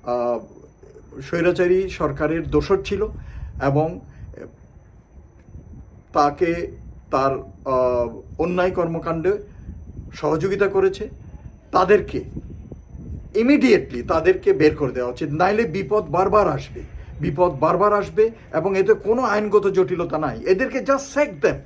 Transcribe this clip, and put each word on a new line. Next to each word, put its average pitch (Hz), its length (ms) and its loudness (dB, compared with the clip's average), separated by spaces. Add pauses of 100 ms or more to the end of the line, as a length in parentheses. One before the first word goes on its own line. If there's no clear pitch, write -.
আহ, 120 340 -2 (840)
স্বৈরাচারী 180 640 2
সরকারের 151 600 -4
দোসর 147 340 2
ছিল 202 220 -2 (560)
এবং 151 380 0 (2000)
তাকে 170 640 0 (340)
তার, 135 220 0
আহ, 123 880 -2 (180)
অন্যায় 180 320 0
কর্মকাণ্ডে 165 600 -2 (840)
সহযোগিতা 190 540 0
করেছে, 190 400 0 (640)
তাদেরকে - 520 4 (1080)
immediately 226 760 4
তাদেরকে 180 440 2
বের 147 240 6
করে 127 160 -2
দেওয়া 123 200 -4
উচিত। 151 160 -6
নাইলে 190 360 2
বিপদ 190 460 -2
বারবার 190 380 4
আসবে, 139 340 -6 (380)
বিপদ 170 400 2
বারবার 175 320 4
আসবে 202 380 2 (220)
এবং 190 260 0
এতে 196 160 6
কোনো 226 280 0
আইনগত 208 440 2
জটিলতা 170 520 0
নাই। 123 260 -4
এদেরকে 208 340 0
just 269 380 -2
sack 294 140 2 (120)
them 160 240 2